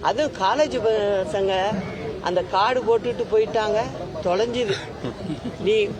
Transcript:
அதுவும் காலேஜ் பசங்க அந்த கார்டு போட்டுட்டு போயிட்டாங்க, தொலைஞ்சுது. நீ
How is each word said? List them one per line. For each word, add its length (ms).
அதுவும் 320
காலேஜ் 420
பசங்க 680
அந்த 140
கார்டு 320
போட்டுட்டு 480
போயிட்டாங்க, 480
தொலைஞ்சுது. 500
நீ 100